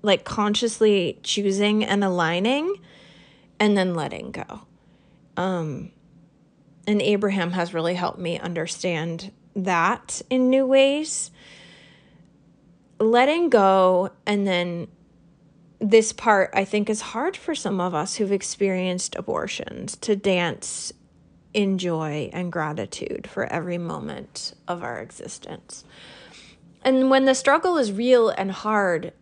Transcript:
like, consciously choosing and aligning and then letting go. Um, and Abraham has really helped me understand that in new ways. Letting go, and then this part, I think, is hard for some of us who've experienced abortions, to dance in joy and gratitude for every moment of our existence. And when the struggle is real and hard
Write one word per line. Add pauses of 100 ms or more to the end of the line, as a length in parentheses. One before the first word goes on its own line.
like,
consciously
choosing
and
aligning (840)
and
then
letting
go. (760)
Um, (960)
and
Abraham
has
really
helped
me
understand (240)
that
in
new
ways. (1700)
Letting
go, (160)
and
then (920)
this
part,
I
think,
is
hard
for
some
of
us
who've
experienced
abortions,
to
dance (600)
in
joy
and
gratitude
for
every
moment (140)
of
our
existence. (1000)
And
when
the
struggle
is
real
and
hard